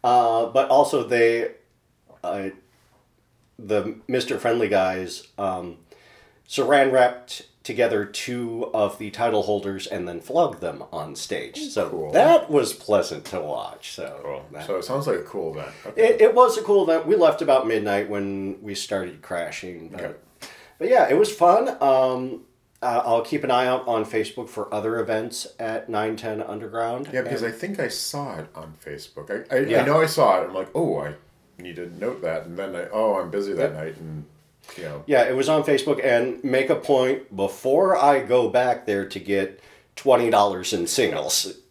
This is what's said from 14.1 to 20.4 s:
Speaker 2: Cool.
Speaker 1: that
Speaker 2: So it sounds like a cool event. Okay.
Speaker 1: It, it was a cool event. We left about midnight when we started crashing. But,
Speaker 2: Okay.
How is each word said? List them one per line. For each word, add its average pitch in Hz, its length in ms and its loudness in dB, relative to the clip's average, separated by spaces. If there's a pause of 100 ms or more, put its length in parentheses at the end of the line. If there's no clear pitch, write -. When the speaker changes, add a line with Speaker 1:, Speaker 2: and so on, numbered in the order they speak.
Speaker 2:
Cool. 71 300 -10
Speaker 1:
that 76 140 -14
Speaker 2:
So 98 100 -4
it 90 80 -6
sounds 139 220 -4
like 98 120 -2
a - 40 -8
cool 80 300 -8
event. 76 200 -10 (140)
Okay. 208 160 0 (120)
Speaker 1:
It, - 60 2
it 214 140 8
was 240 240 6
a 208 40 -4
cool 196 220 4
event. 160 220 2
We 208 100 4
left 160 240 6
about 131 260 2
midnight 104 440 0
when 98 520 -6
we 104 120 -10
started 90 480 -6
crashing. 85 680 -8
But, - 140 -14
Speaker 2:
Okay. - 120 -8 (640)